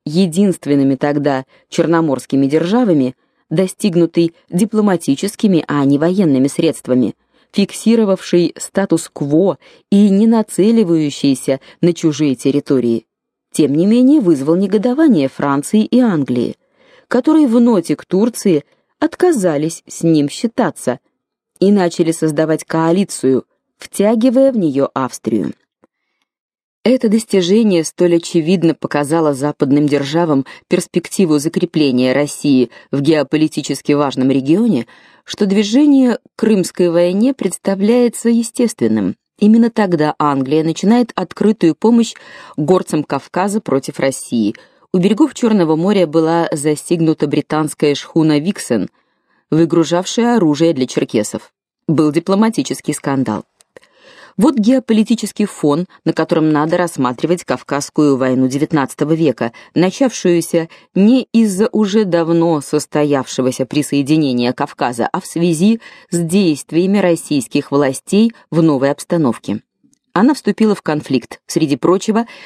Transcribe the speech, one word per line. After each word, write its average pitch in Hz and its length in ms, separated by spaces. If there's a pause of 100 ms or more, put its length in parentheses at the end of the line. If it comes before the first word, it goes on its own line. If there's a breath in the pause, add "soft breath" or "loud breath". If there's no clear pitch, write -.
единственными 156 920
тогда 143 500 (240 soft breath)
черноморскими 151 760
державами, 160 680 (340)
достигнутый 170 840 (140 soft breath)
дипломатическими, 196 1160
а 143 180
не 139 120
военными 156 500
средствами, 127 680 (360)
фиксировавший 196 1080
статус-кво 165 1000 (340 soft breath)
и 202 180
не 196 160
нацеливающийся 170 1300 (220 soft breath)
на 170 120
чужие 147 420
территории, 127 680 (460)
тем 143 240
не 170 100
менее 254 360
вызвал 160 340
негодование 202 720
Франции 143 580
и 240 140
Англии, 139 560 (520 soft breath)
которые 302 380
в 240 140
ноте 226 360
к - 100
Турции 190 580 (340)
отказались 180 880
с - 160
ним 151 280
считаться 170 680 (600)
и 190 120
начали 175 400
создавать 156 520
коалицию, 165 840 (320)
втягивая 240 760
в 247 60
нее 135 380
Австрию. 113 580 (1300)
Это 254 220
достижение 196 800
столь 175 320
очевидно 165 580
показало 147 580
западным 143 540
державам 143 580 (220 loud breath)
перспективу 170 720
закрепления 139 720
России 139 580 (200 loud breath)
в 139 80
геополитически 151 920
важном 135 380
регионе, 143 540 (380 soft breath)
что - 220
движение 240 720
к - 40 (160)
Крымской 185 540
войне 180 440
представляется 208 920
естественным. 220 880 (240)
Именно 226 300
тогда 175 500
Англия 147 460
начинает 220 500
открытую 185 600
помощь 233 400 (420 loud breath)
горцам 156 480
Кавказа 190 560
против - 380
России. 117 540 (380 soft breath)
У 185 60
берегов 208 360
Черного 185 440
моря 185 280
была 160 460
застигнута 156 760
британская 147 680
шхуна 156 440
«Виксен», 143 500 (600)
выгружавшая 175 840
оружие 165 380
для 131 120
черкесов. - 680 (340)
Был 151 240
дипломатический 170 800
скандал. 127 520 (880 loud breath)
Вот 254 200
геополитический 220 920
фон, 156 400 (200 soft breath)
на 160 80
котором 160 380
надо 160 260
рассматривать 160 640
Кавказскую 143 760
войну 131 300
девятнадцатого 143 640
века, 143 400 (220 loud breath)
начавшуюся 175 920 (260 soft breath)
не 226 380
из-за 220 380
уже 214 320
давно 170 560
состоявшегося 139 1080
присоединения 139 840
Кавказа, 123 540
а - 160
в - 60
связи 180 540 (280 loud breath)
с 175 80
действиями 170 800
российских 156 720
властей 147 640 (160 loud breath)
в 165 140
новой 139 260
обстановке. 139 720 (520)
Она 233 200
вступила 214 400
в - 80
конфликт, 147 640
среди 151 300
прочего, 196 500 (200 loud breath)